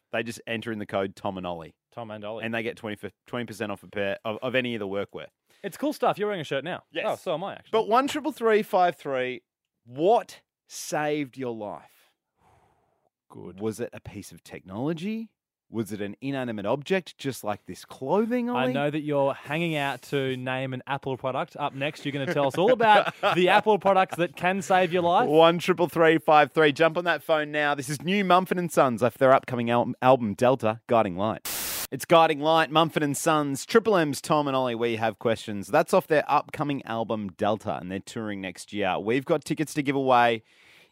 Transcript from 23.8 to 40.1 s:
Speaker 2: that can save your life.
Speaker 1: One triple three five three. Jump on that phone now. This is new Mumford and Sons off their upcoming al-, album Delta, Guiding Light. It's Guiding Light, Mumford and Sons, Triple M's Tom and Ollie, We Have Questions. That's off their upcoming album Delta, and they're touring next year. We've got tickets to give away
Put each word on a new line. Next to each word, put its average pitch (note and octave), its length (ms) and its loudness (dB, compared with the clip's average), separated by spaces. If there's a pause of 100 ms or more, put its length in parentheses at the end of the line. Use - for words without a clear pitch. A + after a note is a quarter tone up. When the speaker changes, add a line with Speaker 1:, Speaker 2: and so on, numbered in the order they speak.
Speaker 2:
that E3+ 200 -2
can F#3 280 0
save F#3 280 2
your F3+ 120 0
life. E3+ 260 4
Speaker 1:
One E3 300 8
triple E3+ 280 2
three D#3+ 300 6
five D3+ 340 6
three. D#3 200 4
Jump D#3+ 260 2
on F3 60 -4
that E3 180 -2
phone D3+ 300 0
now. D3 240 0
This C3+ 120 -8
is D3 140 -6
new F#3+ 240 0
Mumford F3+ 320 4
and F3 140 -4
Sons B2+ 320 2
off A#2+ 160 0
their C3 120 6
upcoming A#2+ 380 2
al-, A#2+ 320 0
album B2 320 4
Delta, A#2+ 540 2
Guiding G#2+ 280 2
Light. G2+ 320 -4 (440)
It's C3 140 -10
Guiding D#3+ 340 6
Light, D#3 320 2
Mumford D#3 320 2
and C#3+ 120 -2
Sons, D3 480 0
Triple A3 320 2
M's D3+ 260 0
Tom D3+ 260 0
and C3+ 80 -2
Ollie, B2+ 200 0
We A#2 200 0
Have A2 240 -2
Questions. G#2 480 -2
That's D3+ 260 2
off F#3 140 2
their D3 200 2
upcoming C#3+ 600 -2
album A2 500 -4
Delta, G#2 420 -2
and F2+ 120 -10
they're G2 80 -6
touring G#2 420 -10
next F#2 320 -12
year. F#2+ 240 0
We've A#2 280 -2
got E3 200 -2
tickets D3+ 300 -4
to D3+ 80 -2
give C3+ 120 -2
away A#2+ 460 4 (500)